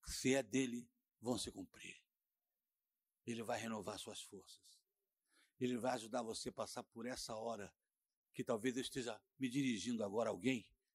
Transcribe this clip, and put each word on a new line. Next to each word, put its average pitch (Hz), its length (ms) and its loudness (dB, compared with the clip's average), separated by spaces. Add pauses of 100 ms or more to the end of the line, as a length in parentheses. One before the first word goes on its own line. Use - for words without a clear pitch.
Se - 280 4
é 135 80 6
dEle, 120 460 0 (320)
vão 117 160 2
se - 140 -2
cumprir. - 500 -12 (1200)
Ele 117 180 -4
vai 110 180 -2
renovar 107 380 -4
suas - 220 -8
forças. - 400 -14 (1000)
Ele 123 180 2
vai 127 140 2
ajudar 117 300 0
você 113 260 -2
a 110 40 -8
passar 117 300 -4
por 117 240 -10
essa 123 300 -4
hora 110 360 -4 (640)
que - 80 -4
talvez 120 340 2
eu 131 60 0
esteja 113 400 -4 (160)
me 131 100 2
dirigindo 120 540 2
agora 107 260 2
a 107 40 2
alguém 104 360 2 (260)